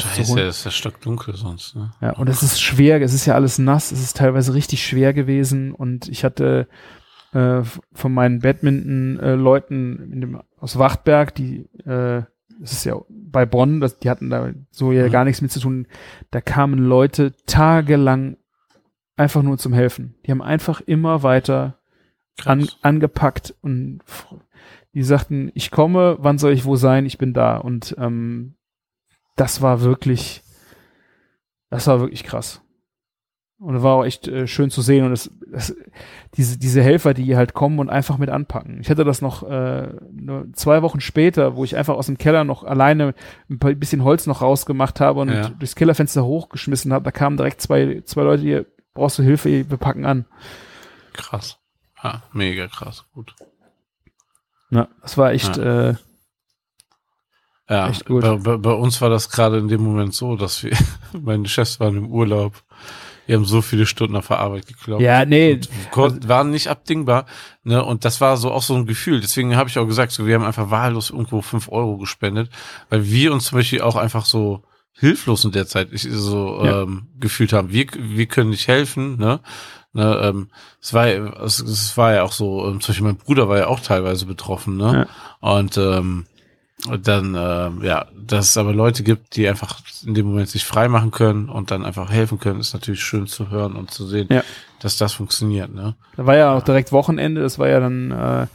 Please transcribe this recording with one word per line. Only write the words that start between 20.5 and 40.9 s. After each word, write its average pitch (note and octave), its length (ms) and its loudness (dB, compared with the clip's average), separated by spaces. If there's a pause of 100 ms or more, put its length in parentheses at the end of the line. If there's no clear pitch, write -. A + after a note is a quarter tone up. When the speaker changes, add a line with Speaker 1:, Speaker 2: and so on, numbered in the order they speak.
Speaker 1:
immer D#3+ 420 0
weiter C3 560 0 (640)
an-, C3+ 200 2
Speaker 2:
Krass. - 160 -10
Speaker 1:
angepackt D3 800 0
und C3+ 460 -6
f-, - 280 -20 (580)
die C#3 100 -2
sagten, C#3 500 0
„Ich - 180 -8
komme, F3 480 4
wann C#3+ 200 2
soll D3 120 4
ich C3 140 2
wo C#3 100 2
sein? C3 300 4
Ich C3 140 -8
bin C3 140 -2
da.“ A#2 240 2
Und, A#2+ 420 -8
ähm, A#2+ 560 -6 (800)
das C3 260 -2
war B2+ 200 2
wirklich, B2+ 600 0 (1300)
das A#2+ 180 -4
war C3 120 6
wirklich B2 240 -6
krass. - 380 -12 (960)
Und C3 240 -4
war C3 120 6
auch C3 100 4
echt, - 240 -6
äh, C3 180 -4
schön C#3 240 0
zu C3 100 -4
sehen. C3 240 4
Und B2+ 60 0
es, - 180 -4 (220)
es, - 240 -8 (600)
diese, B2 200 0
diese B2+ 240 2
Helfer, C#3 320 6
die B2+ 220 0
halt B2 180 2
kommen D3+ 260 0
und C3+ 100 -2
einfach C#3 280 -2
mit C#3 120 -2
anpacken. C3+ 500 -8
Ich - 100 -8
hatte D#3 140 2
das C#3+ 180 0
noch, C3+ 220 -6
äh, C3 460 -6 (240)
nur C3+ 400 -12
zwei D#3 280 4
Wochen D3+ 200 -2